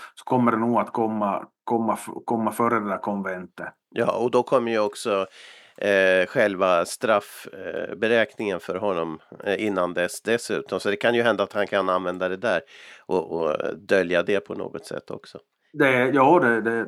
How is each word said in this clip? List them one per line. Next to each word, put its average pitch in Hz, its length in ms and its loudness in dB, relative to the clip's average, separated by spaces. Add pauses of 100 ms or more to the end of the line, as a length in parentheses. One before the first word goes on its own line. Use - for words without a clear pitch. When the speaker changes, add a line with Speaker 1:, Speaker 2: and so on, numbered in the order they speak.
(140)
Speaker 1:
så - 100 -20
kommer 123 280 2
det 110 60 0
nog 117 200 0
att 101 140 -2
komma, 110 520 -2 (200)
komma 113 360 0
f-, - 140 -14 (100)
komma 113 280 -2
före 117 280 0
det 104 80 -4
där 95 100 -4
konventet. 95 680 -6 (220)
Speaker 2:
Ja, 117 220 -2
och 113 180 -2
då 123 120 4
kommer 120 300 0
ju 110 60 0
också, 104 480 -2 (520)
eh, 95 480 4
själva 95 580 2
straffberäkningen, 101 1700 -2
eh, 85 40 -10
för 90 160 -6
honom, 85 420 -2 (260)
eh, 101 220 0
innan 92 280 0
dess 87 280 -4
dessutom. 101 580 -2
Så 104 100 -2
det 101 60 0
kan 120 180 2
ju 117 80 2
hända 107 220 2
att - 80 -6
han 104 140 -2
kan 95 220 0
använda 90 400 0
det 95 80 -4
där 95 240 -2 (460)
och, 87 340 -2
och 76 160 0 (220)
dölja 90 440 2
det 98 180 0
på - 140 -10
något 95 320 -10
sätt - 240 -10
också. - 280 -14 (340)
Speaker 1:
Det, 131 420 4
ja, 143 280 8
det, 117 180 4
det, 113 280 0